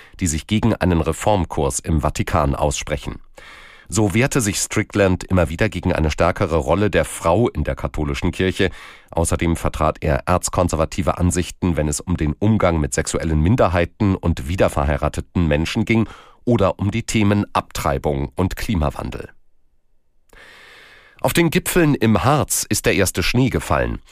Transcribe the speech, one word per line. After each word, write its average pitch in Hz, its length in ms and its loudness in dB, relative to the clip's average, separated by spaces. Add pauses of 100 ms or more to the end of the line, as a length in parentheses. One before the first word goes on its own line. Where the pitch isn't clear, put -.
(200)
die 92 80 0
sich 78 180 -2
gegen 107 300 2
einen 90 240 2
Reformkurs 80 800 0
im 78 220 0
Vatikan 73 540 0
aussprechen. - 680 -4 (680)
So 104 260 0
wehrte 131 280 2
sich 101 160 0
Strickland 98 680 0
immer 90 240 2
wieder 85 220 0
gegen 87 240 -2
eine 78 180 0
stärkere 85 460 0
Rolle 85 320 2
der 80 160 0
Frau 92 420 2
in - 160 -4
der 69 120 -4
katholischen 71 580 -4
Kirche. 92 360 0 (420)
Außerdem 82 440 0
vertrat 78 460 -2
er 76 240 0
erzkonservative 85 920 0
Ansichten, 87 580 0
wenn 76 100 0
es 73 140 -4
um 87 160 -4
den 73 160 -2
Umgang 95 480 2
mit 71 120 -2
sexuellen 80 460 -2
Minderheiten 92 760 2
und 80 340 -2
wiederverheirateten 78 1000 0
Menschen 80 380 0
ging 110 240 0 (340)
oder 110 360 2
um 101 120 -2
die 110 120 -4
Themen 104 500 2
Abtreibung 71 840 -2
und 92 220 -2
Klimawandel. - 720 -4 (1900)
Auf 120 120 0
den 170 160 4
Gipfeln 170 460 2
im 107 280 2
Harz 131 460 0
ist - 160 -2
der 113 80 2
erste 92 300 0
Schnee 127 260 2
gefallen. 64 500 -2 (120)